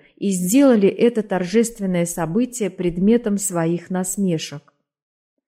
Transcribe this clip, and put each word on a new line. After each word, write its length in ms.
и 140
сделали 580
это 340
торжественное 840
событие 640
предметом 680
своих 520
насмешек. 840